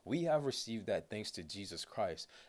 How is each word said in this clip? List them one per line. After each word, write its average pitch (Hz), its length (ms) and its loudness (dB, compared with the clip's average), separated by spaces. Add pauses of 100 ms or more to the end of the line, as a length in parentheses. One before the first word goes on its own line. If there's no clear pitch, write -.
We 156 200 2
have 151 200 4
received 113 420 0
that 98 240 2
thanks 107 220 -2
to 90 120 -6
Jesus 85 400 -6
Christ. 92 420 -2 (220)